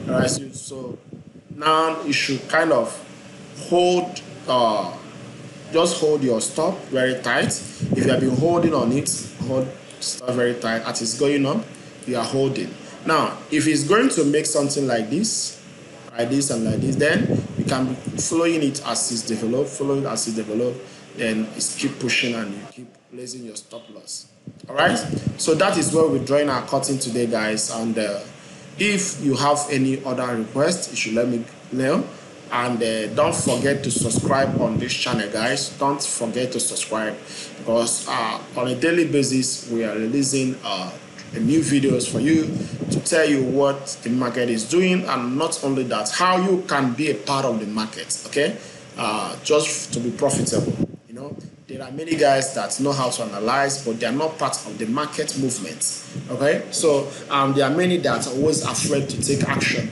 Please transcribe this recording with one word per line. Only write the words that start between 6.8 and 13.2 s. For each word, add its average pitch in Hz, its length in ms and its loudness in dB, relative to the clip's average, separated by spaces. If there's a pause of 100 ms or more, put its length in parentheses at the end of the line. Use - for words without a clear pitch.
very 127 360 0
tight. 127 260 2 (480)
If - 20 2
you - 120 2
have 127 100 4
been 127 160 2
holding 165 380 4
on 120 180 2
it, 143 180 0 (380)
hold 131 220 0 (300)
stop - 320 -6
very 123 240 2
tight. 113 260 -2
As 117 200 -4
it's 117 160 -2
going 143 280 4
up, 160 180 0 (440)
you 123 100 0
are 113 80 0
holding. 127 480 0 (320)
Now, 131 320 2 (140)